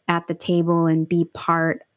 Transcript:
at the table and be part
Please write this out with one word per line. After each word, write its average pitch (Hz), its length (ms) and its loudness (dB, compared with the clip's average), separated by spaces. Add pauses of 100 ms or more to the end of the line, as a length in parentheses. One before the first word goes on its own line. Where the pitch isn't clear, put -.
at 170 200 -2
the 165 80 -4
table 170 500 0
and 160 240 0
be 170 240 0
part 165 480 -2 (160)